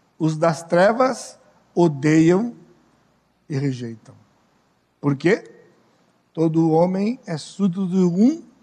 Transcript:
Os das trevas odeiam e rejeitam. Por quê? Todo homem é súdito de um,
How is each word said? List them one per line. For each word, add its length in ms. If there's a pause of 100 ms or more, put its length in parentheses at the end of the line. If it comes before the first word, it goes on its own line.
(200)
Os 160
das 280
trevas 760 (340)
odeiam 800 (960)
e 100
rejeitam. 560 (840)
Por 160
quê? 340 (840)
Todo 380
homem 540
é 120
súdito 500
de 160
um, 400 (200)